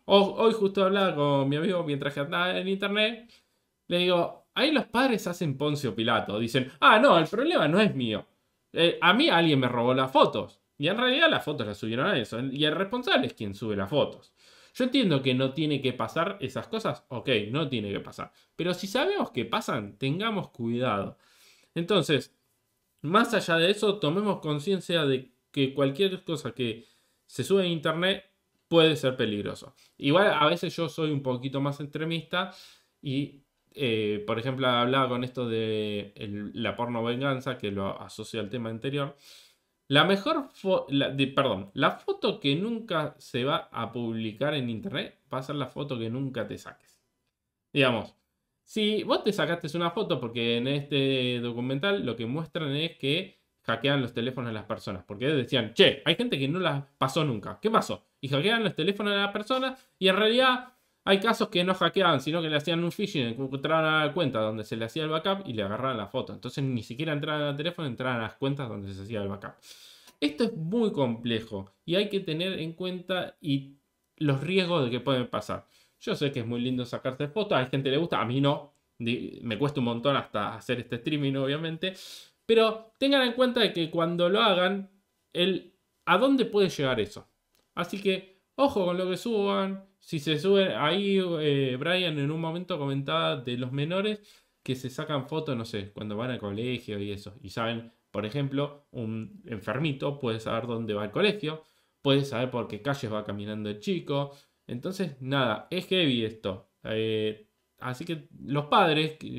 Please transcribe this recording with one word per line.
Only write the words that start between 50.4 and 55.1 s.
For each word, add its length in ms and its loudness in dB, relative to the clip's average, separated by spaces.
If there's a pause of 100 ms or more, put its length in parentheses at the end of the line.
en 100 -2
este 720 0
documental 640 -2
lo 120 -4
que 100 -6
muestran 500 -4
es 220 -4
que 400 -2 (240)
hackean 400 0
los 100 -4
teléfonos 380 -4
de 40 -6
las 120 -10
personas. 380 -8
Porque 240 -6